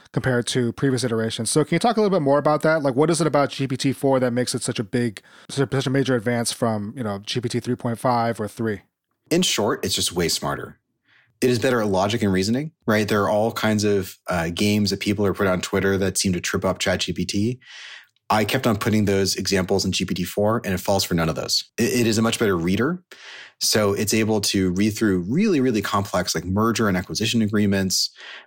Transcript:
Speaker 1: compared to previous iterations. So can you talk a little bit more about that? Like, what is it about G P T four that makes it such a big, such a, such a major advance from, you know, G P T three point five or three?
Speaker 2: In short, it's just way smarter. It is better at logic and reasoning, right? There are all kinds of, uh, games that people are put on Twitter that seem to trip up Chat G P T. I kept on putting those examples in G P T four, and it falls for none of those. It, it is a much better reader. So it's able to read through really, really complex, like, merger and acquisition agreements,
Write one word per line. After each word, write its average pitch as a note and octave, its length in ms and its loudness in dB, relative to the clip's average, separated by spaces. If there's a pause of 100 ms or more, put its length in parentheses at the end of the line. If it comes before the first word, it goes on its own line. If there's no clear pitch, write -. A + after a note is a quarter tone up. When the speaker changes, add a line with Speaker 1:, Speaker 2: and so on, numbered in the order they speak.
(120)
Speaker 1:
compared A#2+ 360 0
to A#2+ 240 0
previous C3 320 0
iterations. A2+ 460 -4
So D#3 120 4
can E3+ 140 0
you - 20 0
talk A3+ 180 2
a A3 40 2
little G3 160 2
bit D3+ 80 0
more C#3 140 4
about D3+ 240 2
that? D#3 200 2
Like, C3+ 140 0
what D#3 140 4
is E3+ 100 0
it D#3+ 80 2
about C#3+ 220 2
G C3+ 180 -4
P B2+ 80 -4
T C3+ 160 0
four C3+ 260 2
that B2 140 2
makes A#2+ 220 -2
it A#2+ 80 -4
such B2 180 -2
a A2 40 -4
big, A#2+ 380 -2 (260)
such C#3 200 -2
a, C3 80 -2
such A2+ 100 -2
a C3+ 40 0
major C3 260 2
advance A#2 340 0
from, A2 460 -2
you B2 80 -6
know, G2+ 160 -4
G A#2 200 -6
P A#2+ 80 -4
T A#2+ 120 -4
three B2 160 -2
point A#2 240 -6
five A#2 400 0
or G#2 80 -4
three? A2 320 -4 (500)
Speaker 2:
In F3 120 2
short, A#2+ 420 0
it's F#2 100 -2
just F#2+ 180 -2
way E2+ 160 0
smarter. - 520 -6 (640)
It B2 60 4
is A#2+ 80 2
better B2+ 240 2
at G#2 60 0
logic G2+ 340 0
and G2+ 100 2
reasoning, A2+ 400 0 (140)
right? G#2+ 200 2
There G#2 160 2
are G2+ 60 2
all G#2+ 240 2
kinds G#2+ 320 0
of, G2+ 320 0 (120)
uh, F2 200 -2
games G#2 400 0
that G2 120 -4
people G#2 260 0
are F2+ 80 0
put G2+ 120 0
on F#2 140 0
Twitter G2 380 0
that G2 180 -2
seem F#2+ 160 0
to F2 80 -2
trip - 240 -4
up F#2 140 -2
Chat F2+ 220 -2
G - 120 -4
P F2+ 140 -4
T. A2 340 -2 (680)
I G#2+ 160 2
kept - 200 -2
on A2 120 2
putting G#2+ 260 2
those G2 320 2
examples F#2+ 480 0
in F#2+ 80 0
G F#2 140 -2
P F#2+ 80 -4
T F2 100 -4
four, G#2+ 400 0
and G2+ 80 -2
it F2 80 -2
falls G2 240 0
for - 80 -4
none E2 160 2
of D2+ 60 -4
those. - 420 -4
It, A#2+ 240 2
it A2 60 2
is A2 100 2
a A2+ 60 2
much A#2 160 0
better G2+ 180 2
reader. G#2 480 0 (560)
So G#2+ 320 2
it's G#2 220 0
able A2 260 2
to F#2+ 300 2
read G#2 220 2
through F#2+ 360 2
really, F3 320 2
really A#2 220 2
complex, G2 520 -2
like, D#2+ 120 -6
merger G#2+ 420 2
and F#2 80 2
acquisition A2 460 0
agreements, G2+ 640 2 (380)